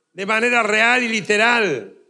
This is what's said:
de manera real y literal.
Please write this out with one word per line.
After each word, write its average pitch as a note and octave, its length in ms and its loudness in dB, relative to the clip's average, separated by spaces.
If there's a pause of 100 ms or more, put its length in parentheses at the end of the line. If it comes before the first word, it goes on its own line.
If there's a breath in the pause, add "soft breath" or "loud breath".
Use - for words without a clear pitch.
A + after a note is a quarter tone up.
(140)
de F#3+ 120 -10
manera A3+ 380 0
real A3+ 400 2
y A#3 60 -4
literal. G#3 880 0 (140)